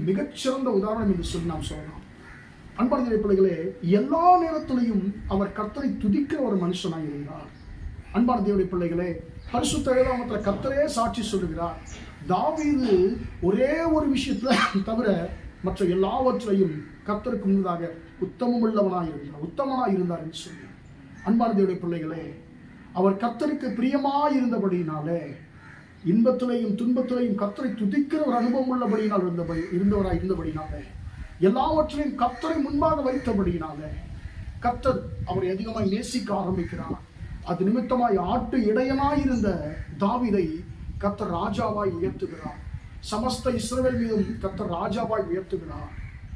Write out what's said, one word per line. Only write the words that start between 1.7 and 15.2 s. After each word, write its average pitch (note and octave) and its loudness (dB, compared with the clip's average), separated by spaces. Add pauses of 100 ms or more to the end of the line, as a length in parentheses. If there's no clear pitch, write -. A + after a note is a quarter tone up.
அன்பான B3 2
பிள்ளைகளே, F#3+ 2
எல்லா D#4+ 6
நேரத்திலையும் A#3+ 0 (140)
அவர் G3 0
கர்த்தரை G#3+ -2
துதிக்கிற C#4+ 2
ஒரு A3+ 2
மனுஷனாய் E3+ -2
இருந்தார். C#3+ -10 (600)
அன்பான A#3+ 4
தேவனுடைய F#3+ 2
பிள்ளைகளே, F3 -2 (280)
பரிசுத்த C4 0
வேதாகமத்துல B3 2
கர்த்தரே C4+ 0
சாட்சி A#3 0
சொல்லுகிறார், E3+ -2 (500)
தாவீது B3 2 (240)
ஒரே C4 2
ஒரு D4+ 2
விஷயத்துல A3+ 0 (300)
தவிர G#3+ 0 (340)